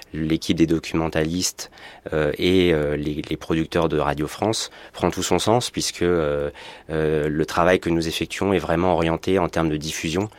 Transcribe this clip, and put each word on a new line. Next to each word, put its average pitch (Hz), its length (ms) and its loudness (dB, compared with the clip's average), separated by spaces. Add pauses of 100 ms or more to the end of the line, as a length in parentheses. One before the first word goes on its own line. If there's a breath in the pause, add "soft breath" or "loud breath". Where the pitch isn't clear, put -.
(140 loud breath)
l'équipe 80 420 -2
des 80 100 4
documentalistes, 82 1040 -2 (420 loud breath)
euh, 76 260 0
et, 90 340 4
euh, 73 240 0
les, 73 320 -4
les 78 80 -4
producteurs 82 520 0
de 78 100 0
Radio 71 280 0
France - 440 -4 (220 loud breath)
prend 90 180 0
tout 95 120 -4
son 90 160 2
sens, 120 320 2
puisque, - 320 -4
euh, 73 480 0 (400 loud breath)
euh, 78 380 0
le 76 180 0
travail 87 340 4
que 87 100 -2
nous 82 180 2
effectuons 90 440 -2
est 92 60 4
vraiment 85 360 2
orienté 82 440 2
en 85 100 2
termes 82 200 0
de 76 80 -2
diffusion 80 520 -2 (100)